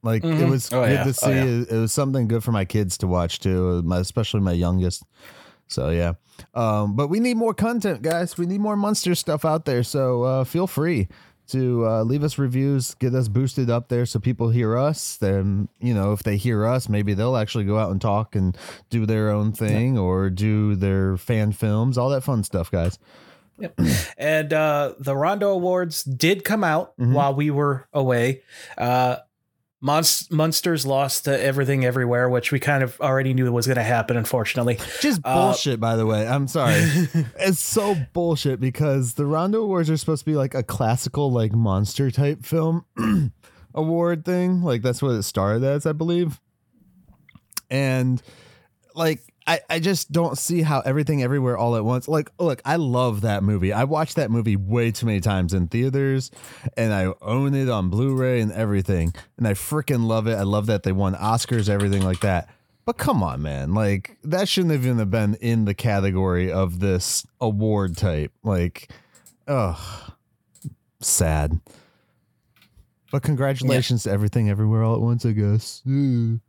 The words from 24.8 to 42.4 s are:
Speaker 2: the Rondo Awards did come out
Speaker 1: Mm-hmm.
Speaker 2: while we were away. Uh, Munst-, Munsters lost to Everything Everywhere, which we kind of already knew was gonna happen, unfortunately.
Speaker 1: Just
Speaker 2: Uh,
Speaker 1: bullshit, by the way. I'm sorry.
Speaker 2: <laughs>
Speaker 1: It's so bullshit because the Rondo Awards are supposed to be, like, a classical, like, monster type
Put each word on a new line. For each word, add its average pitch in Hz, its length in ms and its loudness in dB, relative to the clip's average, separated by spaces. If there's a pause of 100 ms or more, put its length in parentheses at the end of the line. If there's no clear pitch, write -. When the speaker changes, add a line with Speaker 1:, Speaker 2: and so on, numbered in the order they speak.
Speaker 2:
the 139 160 -2
Rondo 196 340 0
Awards 180 540 -2
did 160 400 0
come 214 180 0
out 165 340 0
Speaker 1:
Mm-hmm. 123 160 2
Speaker 2:
while 139 220 4
we 147 160 0
were 139 420 -2
away. 131 500 0 (360)
Uh, 123 380 2 (680)
Munst-, 151 500 0
Munsters 156 540 0
lost 135 400 -2
to 139 140 2
Everything 135 440 0
Everywhere, 123 460 2
which 123 200 0
we 139 80 0
kind 139 240 0
of 123 160 -6
already 131 360 0
knew 127 180 2
was 120 140 0
gonna 123 180 0
happen, 117 320 0
unfortunately. 117 640 -2 (220)
Speaker 1:
Just 254 220 0
Speaker 2:
Uh, 131 120 -2
Speaker 1:
bullshit, 135 440 2
by 113 180 0
the 113 100 2
way. 107 200 0
I'm 135 220 0
sorry. 131 320 2
Speaker 2:
<laughs> 156 580 0
Speaker 1:
It's 285 220 2
so 202 340 0 (200)
bullshit 160 440 0
because 131 560 0
the 147 120 -2
Rondo 180 360 0
Awards 180 280 0
are 160 80 2
supposed 156 260 -2
to 156 60 -2
be, 156 40 2
like, 139 200 0
a 131 80 -2
classical, 127 680 -2
like, 113 220 2
monster 107 580 0
type 143 340 -2